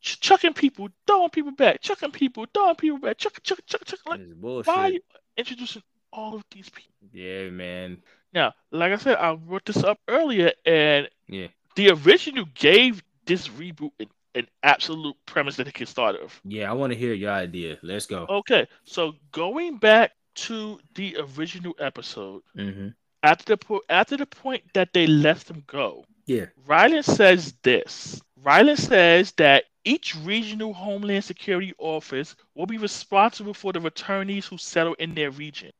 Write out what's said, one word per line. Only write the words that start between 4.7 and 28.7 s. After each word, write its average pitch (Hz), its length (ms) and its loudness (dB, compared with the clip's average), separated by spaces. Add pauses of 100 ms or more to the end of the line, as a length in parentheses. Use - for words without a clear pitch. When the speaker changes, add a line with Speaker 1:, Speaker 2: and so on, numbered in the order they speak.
Speaker 1:
you 349 60 -6 (360)
introducing 240 460 -12 (300)
all 220 220 -12
of 208 160 -16
these 190 180 -20
people? - 240 -20 (200)
Speaker 2:
Yeah, 92 380 -12
man. 90 520 -12 (300)
Speaker 1:
Now, 151 200 0 (180)
like 170 220 -2
I 208 40 -2
said, 233 200 0
I 165 180 0
brought 165 300 -12
this - 180 -2
up 208 160 0 (100)
earlier, 233 440 2 (140)
and 151 420 4 (180)
Speaker 2:
Yeah. 95 200 -12 (280)
Speaker 1:
the 196 160 6
original 202 540 4 (100)
gave 208 480 4 (220)
this 175 240 -4
reboot 151 500 -14
an, 107 100 -12 (260)
an 120 120 -6 (160)
absolute 151 600 -2
premise 139 320 -6
that 131 100 -6
it 139 80 -18
can 120 120 -10
start 110 360 -2
off. - 220 -20
Speaker 2:
Yeah, 104 260 -8
I 117 40 -4
wanna 131 220 -4
hear 117 180 -4
your 104 180 -6
idea. 87 500 -8
Let's 95 240 -10
go. 90 220 -10
Speaker 1:
Okay, 202 380 0 (180)
so 160 300 -6 (180)
going 247 460 -8
back 220 340 6 (220)
to 214 440 -10 (160)
the 190 220 -10 (220)
original 170 400 -10
episode, 110 640 -12 (140)
Speaker 2:
Mm-hmm. 98 320 -10 (340)
Speaker 1:
after 165 320 4
the - 20 -2
po-, 202 320 -8
after 208 300 0
the 277 80 -8
point - 360 -10 (120)
that 185 180 0
they 170 140 4
let 156 340 4
them 156 260 -18
go, 107 380 -8 (220)
Speaker 2:
Yeah. 113 200 -4 (220)
Speaker 1:
Rylan 247 360 6
says 185 580 4
this. - 580 -2 (240)
Rylan 214 340 6